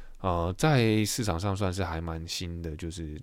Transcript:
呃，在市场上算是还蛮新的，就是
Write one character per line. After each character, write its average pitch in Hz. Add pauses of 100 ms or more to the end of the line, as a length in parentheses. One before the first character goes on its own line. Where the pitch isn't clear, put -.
(220)
呃， 87
在 113
市 120
场 87
上 98
算 95
是 95
还 82
蛮 82
新 85
的， 80
就 85
是 80